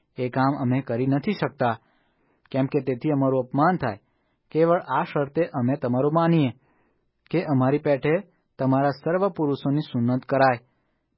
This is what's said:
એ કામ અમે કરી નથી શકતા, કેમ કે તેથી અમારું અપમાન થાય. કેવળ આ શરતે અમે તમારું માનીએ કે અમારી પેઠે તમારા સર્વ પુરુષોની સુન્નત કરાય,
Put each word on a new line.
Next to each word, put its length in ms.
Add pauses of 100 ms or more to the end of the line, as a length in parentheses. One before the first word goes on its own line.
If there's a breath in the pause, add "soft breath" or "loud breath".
(180 soft breath)
એ 100
કામ 320
અમે 200
કરી 260
નથી 260
શકતા, 480 (680)
કેમ 160
કે 140
તેથી 300
અમારું 340
અપમાન 320
થાય. 220 (520)
કેવળ 300
આ 240
શરતે 400
અમે 320
તમારું 380
માનીએ 380 (800)
કે 140
અમારી 340
પેઠે 500 (300)
તમારા 320
સર્વ 380
પુરુષોની 520
સુન્નત 420
કરાય, 360 (600)